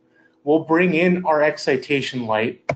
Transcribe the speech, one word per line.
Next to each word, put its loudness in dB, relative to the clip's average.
we'll 2
bring 2
in 2
our 2
excitation -2
light -2